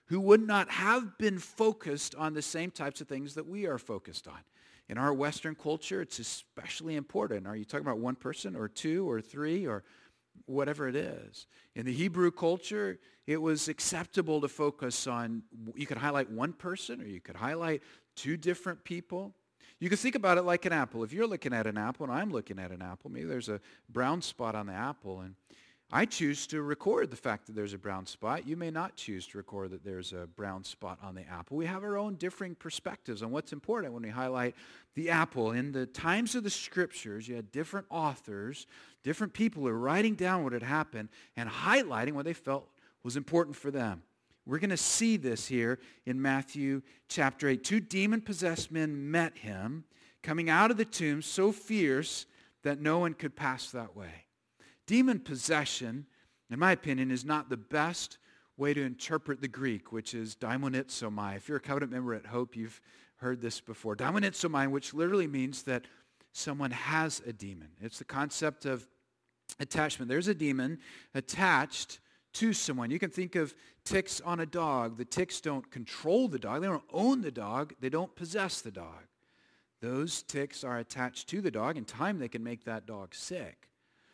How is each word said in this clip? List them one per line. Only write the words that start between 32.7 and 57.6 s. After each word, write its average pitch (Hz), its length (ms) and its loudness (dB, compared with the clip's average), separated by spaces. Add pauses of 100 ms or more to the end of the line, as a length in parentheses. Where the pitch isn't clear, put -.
on 113 80 -6
what's 147 220 -4
important 160 420 -2
when 117 80 -8
we 113 60 -6
highlight 123 480 0 (400)
the 165 140 -2
apple. 127 420 4
In 131 180 0
the 131 160 0
times 202 480 2
of 240 80 0
the 202 80 -2
Scriptures, 113 800 -4
you 120 80 -4
had 107 160 -8
different 190 360 -4
authors, 135 800 -4 (380)
different 165 280 -2
people 214 300 2
who 127 60 2
were 113 100 0
writing 190 380 4
down 180 260 2
what 131 100 0
had 117 120 -2
happened 127 440 -2 (280)
and 117 120 -4
highlighting 151 640 4
what 143 100 -2
they 165 80 -2
felt 139 360 -4 (360)
was 123 120 -4
important 147 380 2
for 143 160 -4
them. 110 320 -2 (420)
We're 139 140 -2
gonna 190 180 2
see 226 400 4
this 123 300 0
here 123 320 2 (260)
in 127 160 0
Matthew 135 640 2 (260)
chapter 139 400 4
eight. 131 140 4
Two 214 160 4
demon-possessed 190 920 0
men 151 400 0
met 165 260 2
him, 107 460 -6 (400)
coming 165 260 0
out 202 220 10
of 214 60 4
the 226 60 4
tomb 156 380 0
so 196 300 4
fierce 165 760 0 (380)
that 143 160 0
no 156 180 4
one 165 160 2
could 147 220 -6
pass 131 340 -2
that 113 260 -8
way. 85 280 -14 (640)
Demon 247 320 6
possession, 135 880 0 (420)
in 120 120 -4
my 185 100 8
opinion, 131 400 2
is 127 140 0
not 147 260 0
the 123 60 0
best 151 600 -2 (380)